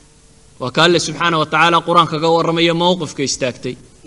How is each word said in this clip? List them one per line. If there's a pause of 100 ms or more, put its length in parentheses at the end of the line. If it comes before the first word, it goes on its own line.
(600)
Waa
ka
Alle
subxaanahu
wa
tacaala
Qur'aan
kaga
warramaya
mowqifka
istaagtay. (320)